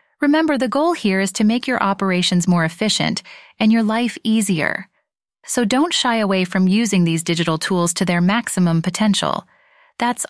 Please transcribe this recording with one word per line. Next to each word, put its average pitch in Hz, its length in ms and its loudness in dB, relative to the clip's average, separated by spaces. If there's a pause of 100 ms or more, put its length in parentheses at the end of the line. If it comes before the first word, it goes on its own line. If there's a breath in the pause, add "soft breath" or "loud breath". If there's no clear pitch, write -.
(220 soft breath)
Remember, 302 360 2
the 233 120 -2
goal 311 240 2
here 190 260 0
is 190 140 -2
to 220 100 0
make 233 240 2
your 254 160 0
operations 185 640 0
more 175 160 2
efficient 165 580 -2 (380 loud breath)
and 220 100 4
your 226 140 4
life 220 400 -2
easier. 196 640 0 (580)
So 240 200 -2
don't 269 280 0
shy 240 240 0
away 190 280 0
from 185 240 0
using 196 340 2
these 165 180 0
digital 165 360 -2
tools 170 380 -2
to 190 100 -2
their 175 160 0
maximum 175 600 0
potential. 180 640 0 (540 soft breath)
That's 240 300 -4